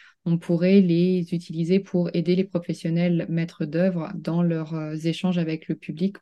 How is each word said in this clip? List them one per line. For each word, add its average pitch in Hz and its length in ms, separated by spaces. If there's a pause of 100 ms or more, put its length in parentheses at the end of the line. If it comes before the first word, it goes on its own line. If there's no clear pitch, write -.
(260)
on 170 120
pourrait 180 440
les 180 520
utiliser 170 460
pour 175 340
aider 175 220
les 190 80
professionnels 170 880
maîtres 165 360
d'œuvre 165 500
dans 165 280
leurs, 160 300
euh, 156 220
échanges 165 420
avec 160 320
le 165 60
public 165 460